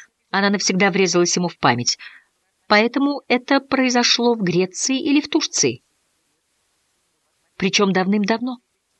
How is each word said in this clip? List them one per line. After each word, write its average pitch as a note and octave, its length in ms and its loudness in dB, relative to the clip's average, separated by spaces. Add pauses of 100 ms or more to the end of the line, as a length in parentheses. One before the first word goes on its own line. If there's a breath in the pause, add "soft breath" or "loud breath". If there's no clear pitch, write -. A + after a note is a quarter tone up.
(300 loud breath)
Она G3 200 0
навсегда G3 400 2
врезалась F3 460 2
ему F3 120 0
в - 100 -18
память. A#2+ 400 0 (720 loud breath)
Поэтому A#3+ 600 0
это B3+ 320 0
произошло A#3+ 760 0
в A3+ 80 -6
Греции F#3 580 -2
или C#4+ 200 0
в - 80 -6
Турции. - 540 -2 (1700)
Причём G3 360 0
давным-давно. G#3+ 640 -2 (420)